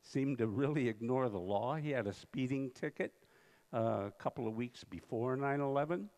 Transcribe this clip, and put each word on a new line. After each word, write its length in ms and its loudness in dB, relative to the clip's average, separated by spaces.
seemed 380 0
to 80 4
really 420 2
ignore 400 2
the 100 -2
law. 360 0
He 160 -2
had 160 0
a 80 -2
speeding 560 -2
ticket, 420 -4
uh, 320 2
a 120 -6
couple 300 -2
of 60 -2
weeks 300 -4
before 520 -2
nine 240 0
eleven. 580 0